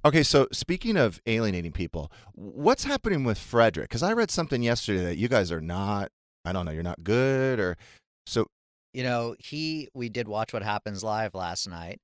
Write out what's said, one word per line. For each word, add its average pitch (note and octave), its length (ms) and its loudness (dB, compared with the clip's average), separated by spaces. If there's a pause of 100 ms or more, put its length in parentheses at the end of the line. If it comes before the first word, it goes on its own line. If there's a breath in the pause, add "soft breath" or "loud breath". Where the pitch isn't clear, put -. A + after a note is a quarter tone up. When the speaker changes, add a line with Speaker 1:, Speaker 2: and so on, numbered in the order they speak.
Speaker 1:
Okay, D3+ 180 6
so C3+ 300 6
speaking G3 440 -2
of A2+ 300 2
alienating G2+ 460 0
people, D#2+ 380 -6 (240 loud breath)
what's D3 500 0
happening G#3+ 400 -2
with A2 140 0
Frederick? A2+ 520 4
'Cause A#2 120 -2
I G3 100 2
read A3+ 180 2
something C#3+ 320 0
yesterday A2+ 420 0
that F2 120 -2
you A2+ 120 0
guys G2+ 240 4
are E2 80 -2
not, G2 500 -2 (340)
I F2+ 80 -4
don't F2+ 120 -2
know, D#2+ 80 -4
you're D#2+ 100 -6
not F2 220 -6
good C3 560 2
or F2+ 160 0 (500 soft breath)
so. - 200 0 (480)
Speaker 2:
You B2+ 100 -6
know, A#2+ 340 -2
he, D#3 560 -8
we A#2+ 140 -6
did A2 200 -4
watch G#2+ 240 -4
What G#2+ 100 -4
Happens G#2 420 -4
Live G#2+ 300 -2
last F2+ 340 -6
night E2+ 360 -12